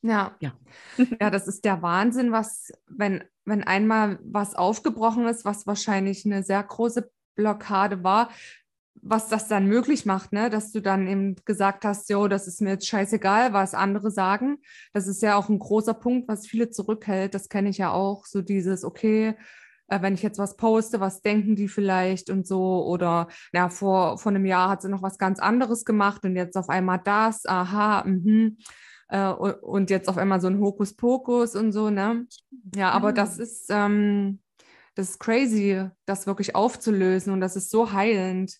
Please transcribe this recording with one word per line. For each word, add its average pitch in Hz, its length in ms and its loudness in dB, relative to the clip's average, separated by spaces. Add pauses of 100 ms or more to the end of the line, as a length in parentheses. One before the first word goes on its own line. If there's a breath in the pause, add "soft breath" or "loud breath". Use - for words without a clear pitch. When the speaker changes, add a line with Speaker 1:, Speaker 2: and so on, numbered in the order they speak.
Speaker 1:
Ja. 208 380 -2
Speaker 2:
Ja. 143 140 -6 (440 loud breath)
Speaker 1:
<laughs> 247 240 2
Ja, 208 100 2
das 196 160 -2
ist 196 180 -6
der 190 160 2
Wahnsinn, 226 500 2
was, 220 400 -4 (160)
wenn, 202 360 -2 (220)
wenn 208 180 0
einmal 214 600 2
was 202 320 -4
aufgebrochen 226 720 0
ist, 233 180 -4
was 202 220 -6
wahrscheinlich 196 580 -2
eine 196 180 0
sehr 196 200 0
große 233 480 -2 (240)
Blockade 202 680 0
war, 208 280 2 (720 loud breath)
was 220 280 -2
das 214 180 -2
dann 196 200 2
möglich 247 380 2
macht, 190 280 -2
ne? 214 160 0
Dass 214 220 -4
du 214 100 -4
dann 190 260 2
eben 196 280 0 (100)
gesagt 196 400 0
hast, 202 240 -4
"Jo, 202 180 2
das 196 200 0
ist 175 140 -8
mir 196 100 0
jetzt 196 160 -4
scheißegal, 208 680 2
was 190 220 0
andere 202 360 0
sagen." 208 480 0 (340 loud breath)
Das 190 140 -2
ist 196 160 -4
ja 208 140 4
auch 202 120 0
ein 208 100 4
großer 214 360 0
Punkt, 247 340 -2
was 208 180 -6
viele 226 240 -2
zurückhält. 202 640 -4
Das 190 140 -8
kenne 202 200 0
ich 196 100 -4
ja 185 120 0
auch, 196 340 -2
so 196 160 -4
dieses, 185 440 -2
okay, 214 500 0 (540 loud breath)
äh, 196 120 -2
wenn 196 140 0
ich 175 80 -4
jetzt 208 160 -4
was 202 180 -4
poste, 220 420 2
was 190 220 -4
denken 208 340 2
die 202 140 -2
vielleicht 190 600 0
und 190 180 -2
so? 185 380 0
Oder, 170 420 0 (260 loud breath)
na, 180 160 2
vor, 185 480 0
vor 208 140 -2
einem 196 140 2
Jahr 185 240 2
hat 190 120 -2
sie 190 80 -8
noch 196 140 -4
was 196 140 -6
ganz 190 220 0
anderes 226 460 0
gemacht 202 400 0
und 185 100 0
jetzt 180 220 -4
auf 185 120 -6
einmal 185 340 0
das, 220 420 0
aha, 202 600 0
mhm. 214 520 4 (520 loud breath)
Äh, 196 240 0
u-, - 280 -2
und 196 280 -2
jetzt 190 200 0
auf 180 80 -2
einmal 190 240 2
so 180 60 0
ein 190 120 0
Hokuspokus 233 960 0
und 214 160 0
so, 214 180 0
ne? 220 380 -2 (480)
Ja, 196 160 2
aber 254 220 2
das 196 240 0
Speaker 2:
Mhm. - 20 -12
Speaker 1:
ist, - 300 -12
ähm, 202 720 2 (540 soft breath)
das 190 160 -4
ist - 80 -14
crazy, 214 720 2 (160)
das 190 220 -4
wirklich 196 280 -4
aufzulösen 190 800 2
und 190 80 0
das 185 140 -2
ist 190 140 -6
so 220 240 2
heilend. 190 680 0